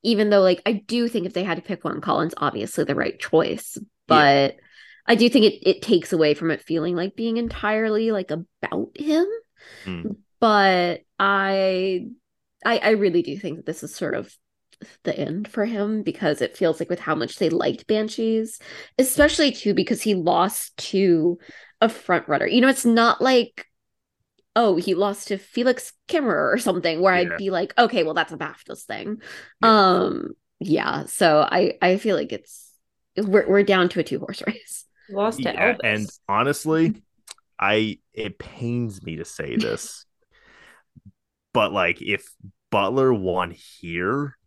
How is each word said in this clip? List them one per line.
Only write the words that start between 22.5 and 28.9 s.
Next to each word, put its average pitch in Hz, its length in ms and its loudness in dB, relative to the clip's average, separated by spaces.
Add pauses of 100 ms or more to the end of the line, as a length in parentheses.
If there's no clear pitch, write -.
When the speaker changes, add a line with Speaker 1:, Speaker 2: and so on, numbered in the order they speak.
Speaker 1:
know, 262 60 6
it's 269 180 2
not 233 360 4
like 247 460 0 (880)
oh, 220 200 4
he 180 200 -2
lost 196 340 -2
to 202 80 -4
Felix 247 560 -2 (140)
Kimmerer 226 460 0
or 240 40 0
something, 175 440 -2
where 190 140 4
Speaker 2:
Yeah. 180 40 2 (120)
Speaker 1:
I'd 170 60 -8
be 190 120 -4
like, 185 280 -4
"Okay, 233 260 2
well, 156 100 -2
that's 160 200 -2
a 160 40 -14
baftas - 460 -14
thing." 214 380 -10 (400)